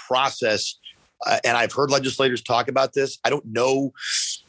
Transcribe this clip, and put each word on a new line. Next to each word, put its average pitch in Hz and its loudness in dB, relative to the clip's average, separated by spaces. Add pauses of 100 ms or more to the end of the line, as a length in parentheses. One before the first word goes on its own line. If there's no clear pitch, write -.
process, 127 0 (500)
uh, 110 2
and 120 2
I've 113 0
heard 143 0
legislators 131 0
talk 120 0
about 131 0
this, 139 -2
I 120 2
don't 143 -4
know 131 0 (560)